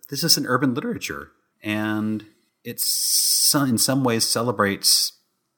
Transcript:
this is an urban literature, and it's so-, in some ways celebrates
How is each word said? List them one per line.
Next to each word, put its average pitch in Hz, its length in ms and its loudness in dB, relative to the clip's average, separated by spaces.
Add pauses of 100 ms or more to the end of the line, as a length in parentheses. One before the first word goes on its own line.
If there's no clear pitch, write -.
this 143 140 -6
is 156 140 4
an 139 100 -4
urban 127 260 2
literature, 117 560 -8 (340)
and 107 640 -2 (380)
it's - 260 -8
so-, - 720 2
in 120 140 2
some 135 260 2
ways 113 240 2
celebrates 104 840 0 (440)